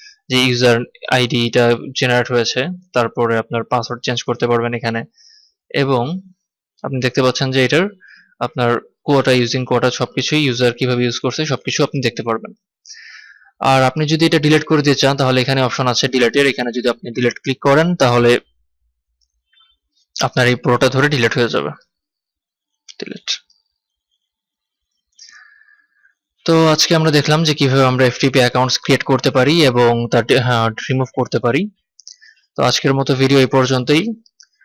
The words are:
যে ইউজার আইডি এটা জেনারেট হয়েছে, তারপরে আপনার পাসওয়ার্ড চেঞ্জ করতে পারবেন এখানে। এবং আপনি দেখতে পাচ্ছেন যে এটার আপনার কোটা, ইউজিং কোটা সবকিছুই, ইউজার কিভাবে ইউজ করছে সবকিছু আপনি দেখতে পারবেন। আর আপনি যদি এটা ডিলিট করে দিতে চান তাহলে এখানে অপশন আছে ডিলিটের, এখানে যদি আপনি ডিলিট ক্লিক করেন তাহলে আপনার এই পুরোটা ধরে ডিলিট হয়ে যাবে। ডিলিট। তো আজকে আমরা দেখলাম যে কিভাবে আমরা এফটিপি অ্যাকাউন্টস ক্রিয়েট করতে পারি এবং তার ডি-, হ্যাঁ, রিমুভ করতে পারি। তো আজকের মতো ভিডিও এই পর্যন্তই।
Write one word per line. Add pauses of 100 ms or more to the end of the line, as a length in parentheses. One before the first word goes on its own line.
(300)
যে
ইউজার (320)
আইডি
এটা (240)
জেনারেট
হয়েছে, (280)
তারপরে
আপনার
পাসওয়ার্ড
চেঞ্জ
করতে
পারবেন
এখানে। (680)
এবং (640)
আপনি
দেখতে
পাচ্ছেন
যে
এটার (500)
আপনার (240)
কোটা,
ইউজিং
কোটা
সবকিছুই,
ইউজার
কিভাবে
ইউজ
করছে
সবকিছু
আপনি
দেখতে
পারবেন। (1080)
আর
আপনি
যদি
এটা
ডিলিট
করে
দিতে
চান
তাহলে
এখানে
অপশন
আছে
ডিলিটের,
এখানে
যদি
আপনি
ডিলিট
ক্লিক
করেন
তাহলে (1800)
আপনার
এই
পুরোটা
ধরে
ডিলিট
হয়ে
যাবে। (1300)
ডিলিট। (3000)
তো
আজকে
আমরা
দেখলাম
যে
কিভাবে
আমরা
এফটিপি
অ্যাকাউন্টস
ক্রিয়েট
করতে
পারি
এবং
তার
ডি-,
হ্যাঁ,
রিমুভ
করতে
পারি। (840)
তো
আজকের
মতো
ভিডিও
এই
পর্যন্তই। (520)